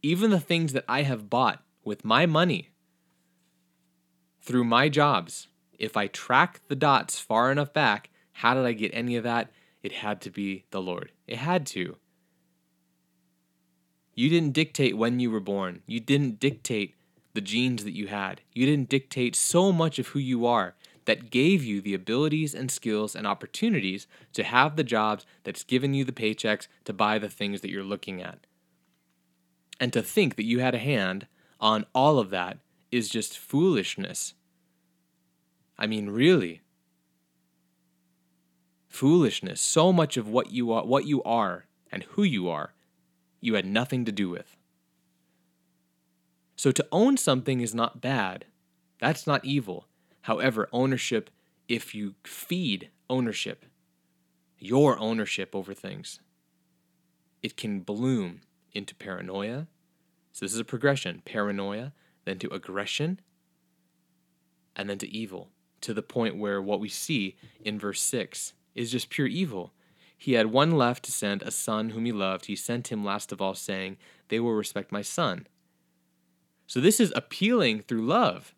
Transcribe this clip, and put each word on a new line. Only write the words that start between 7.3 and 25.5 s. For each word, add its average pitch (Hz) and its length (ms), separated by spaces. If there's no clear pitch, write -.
enough 143 180
back, 113 380
how 117 200
did 131 120
I 120 80
get 104 200
any 120 220
of 113 80
that? 117 260
It 101 120
had 104 280
to 101 80
be 95 420
the 95 100
Lord. 92 320
It 117 120
had 151 300
to. - 280
You 123 160
didn't 160 220
dictate 135 460
when 120 240
you 120 100
were 110 80
born. 95 460
You 113 160
didn't 139 380
dictate 117 560
the 107 80
genes 113 440
that 101 100
you 101 120
had. 98 340
You 123 120
didn't 143 240
dictate 131 480
so 190 340
much 165 280
of 123 100
who 139 100
you 127 260
are 107 300
that 110 260
gave 151 320
you 101 180
the 101 120
abilities 143 600
and 127 160
skills 107 460
and 104 100
opportunities 101 840
to 107 100
have 131 320
the 156 80
jobs 107 420
that's - 200